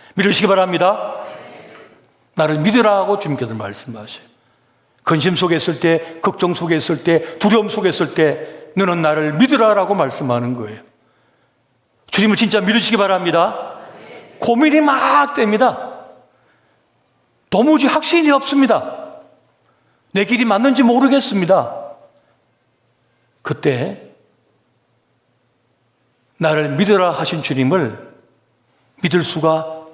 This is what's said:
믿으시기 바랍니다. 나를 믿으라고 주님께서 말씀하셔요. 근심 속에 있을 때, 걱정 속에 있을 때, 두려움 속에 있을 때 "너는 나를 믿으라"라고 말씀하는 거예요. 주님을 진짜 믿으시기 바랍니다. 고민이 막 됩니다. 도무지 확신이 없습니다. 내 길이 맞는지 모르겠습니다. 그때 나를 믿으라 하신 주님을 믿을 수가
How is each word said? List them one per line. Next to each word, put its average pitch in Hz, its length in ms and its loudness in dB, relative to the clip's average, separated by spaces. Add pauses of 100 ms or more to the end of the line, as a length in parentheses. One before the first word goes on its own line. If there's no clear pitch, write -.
(160)
믿으시기 190 320 2
바랍니다. 185 680 0 (1200)
나를 156 240 0
믿으라고 202 600 2
주님께서 127 340 -6
말씀하셔요. 107 720 -12 (760)
근심 165 320 0
속에 170 200 0
있을 160 240 -4
때, 165 420 0
걱정 185 320 -2
속에 165 220 -2
있을 156 280 -4
때, 165 360 0
두려움 208 300 2
속에 185 200 -2
있을 160 240 -2
때 151 340 0 (280)
"너는 175 260 0
나를 151 320 0
믿으라"라고 208 640 2
말씀하는 123 600 -2
거예요. 110 240 -12 (1300)
주님을 214 240 2
진짜 214 260 0
믿으시기 208 360 0
바랍니다. 185 760 0 (680)
고민이 285 420 2
막 277 540 2
됩니다. 233 680 -2 (1400)
도무지 262 380 4
확신이 302 440 2
없습니다. 269 880 0 (880)
내 196 140 0
길이 240 200 0
맞는지 233 380 2
모르겠습니다. 233 1080 2 (1500)
그때 143 680 -6 (2250)
나를 151 380 0
믿으라 185 360 2
하신 156 320 -6
주님을 135 720 -2 (880)
믿을 175 220 0
수가 160 720 -2